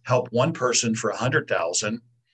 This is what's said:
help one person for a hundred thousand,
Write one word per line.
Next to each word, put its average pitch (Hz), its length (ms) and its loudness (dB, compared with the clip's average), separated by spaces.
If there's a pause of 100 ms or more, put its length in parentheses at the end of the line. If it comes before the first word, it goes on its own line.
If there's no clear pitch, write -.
help - 280 0
one 127 220 2
person 120 420 0
for 110 140 -2
a 101 80 -6
hundred 123 320 0
thousand, 98 500 0 (340)